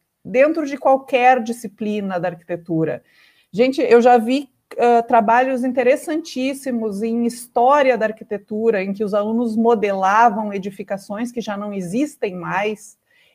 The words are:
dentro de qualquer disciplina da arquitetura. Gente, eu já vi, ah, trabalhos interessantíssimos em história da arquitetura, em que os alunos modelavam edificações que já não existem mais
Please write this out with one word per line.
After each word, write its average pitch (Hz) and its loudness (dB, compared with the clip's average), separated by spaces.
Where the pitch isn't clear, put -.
dentro 294 2
de 277 -8
qualquer 262 2
disciplina 208 -6
da 180 -4
arquitetura. 170 -4
Gente, 262 0
eu 240 6
já 247 6
vi, 254 0
ah, 240 4
trabalhos 240 2
interessantíssimos 262 -2
em 233 -2
história 254 2
da 220 -2
arquitetura, 214 -4
em 196 -6
que 202 -6
os 202 -2
alunos 220 -2
modelavam 214 2
edificações 202 -8
que 240 -8
já 202 -8
não 208 -8
existem 202 -6
mais 185 -6